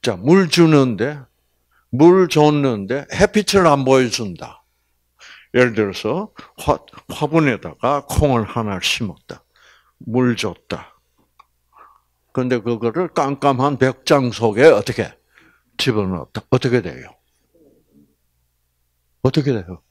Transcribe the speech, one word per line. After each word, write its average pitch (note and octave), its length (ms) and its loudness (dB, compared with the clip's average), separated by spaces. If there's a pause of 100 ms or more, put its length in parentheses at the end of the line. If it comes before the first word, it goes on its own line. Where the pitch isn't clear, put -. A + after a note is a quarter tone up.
자, A2+ 140 -4
물 D#3+ 340 2
주는데, C#3+ 680 2 (720)
물 F3 360 4
줬는데 C#3 840 0
햇빛을 G3 540 2
안 C#3 180 2
보여준다. A#2+ 760 -2 (920)
예를 B2 220 2
들어서 A2 560 -4 (260)
화-, - 220 -2 (300)
화분에다가 C#3 1000 -2
콩을 B2+ 380 0
하나 G#2 360 -6
심었다. - 600 -8 (560)
물 A#2+ 360 -2
줬다. F2 520 -12 (1400)
근데 B2+ 280 -2
그거를 A#2 500 -4
깜깜한 C#3 680 -2
벽장 C3 540 0
속에 A2+ 320 0
어떻게 A2 500 4 (640)
집어넣었다. F#2+ 720 -4
어떻게 B2 320 0
돼요? D2+ 280 -14 (2000)
어떻게 C3+ 300 0
돼요? F#2 400 -8